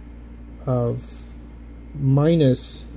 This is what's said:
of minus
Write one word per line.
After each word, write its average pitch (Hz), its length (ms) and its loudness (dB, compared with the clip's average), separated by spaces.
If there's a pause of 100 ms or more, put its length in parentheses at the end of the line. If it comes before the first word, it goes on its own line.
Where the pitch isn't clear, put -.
(680)
of 120 340 0 (920)
minus 143 920 4 (120)